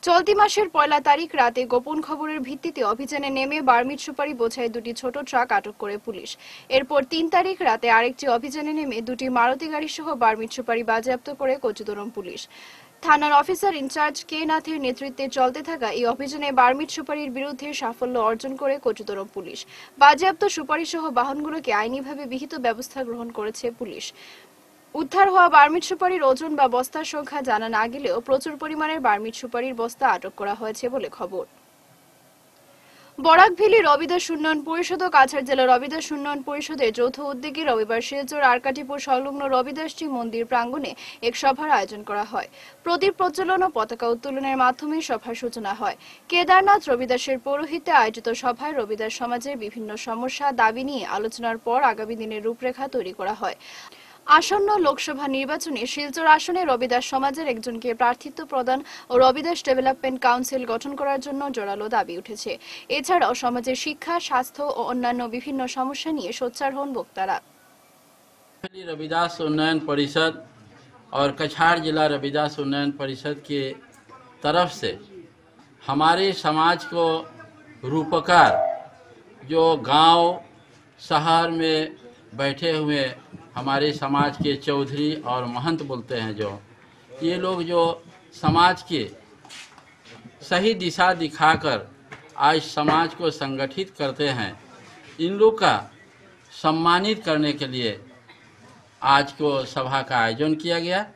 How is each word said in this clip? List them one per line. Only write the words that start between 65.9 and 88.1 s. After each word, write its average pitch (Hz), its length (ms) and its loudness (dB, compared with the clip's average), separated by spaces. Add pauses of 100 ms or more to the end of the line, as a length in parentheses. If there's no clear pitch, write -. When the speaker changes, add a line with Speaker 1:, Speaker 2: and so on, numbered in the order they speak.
Speaker 1:
নিয়ে 220 200 -6
সোচ্চার 262 420 -4
হন 277 180 -6
বক্তারা। 190 480 -4 (1200)
Speaker 2:
रविदास 170 760 -4
उन्नयन 156 380 2
परिषद 147 540 0 (800)
और 139 160 2 (120)
कछाड़ 165 380 2
जिला 156 280 2
रविदास 147 520 -2
उन्नयन 143 320 -2
परिषद 139 460 -8 (120)
के 139 240 -4 (720)
तरफ 175 260 2 (120)
से 107 100 -4 (960)
हमारे 170 460 2
समाज 165 520 2
को 170 200 0 (800)
रूपकार, 151 680 4 (1000)
जो 160 140 4 (280)
गांव 165 300 8 (840)
शहर 165 420 2
में 160 280 0 (560)
बैठे 139 380 -2
हुए 147 540 -2 (320)
हमारे 139 340 0
समाज 143 440 0
के 143 200 0
चौधरी 143 580 -2
और 127 300 -4
महंत 135 380 -4
बोलते 127 320 -8
हैं 110 220 -4
जो, 101 260 -6 (600)
ये 170 140 0
लोग 185 260 -2
जो 170 400 0 (400)